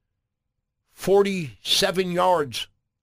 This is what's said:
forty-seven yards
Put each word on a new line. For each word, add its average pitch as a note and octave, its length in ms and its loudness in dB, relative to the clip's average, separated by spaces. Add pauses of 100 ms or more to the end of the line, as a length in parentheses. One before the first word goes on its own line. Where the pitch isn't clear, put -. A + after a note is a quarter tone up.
(920)
forty-seven F#3+ 1200 0
yards F3 560 0 (360)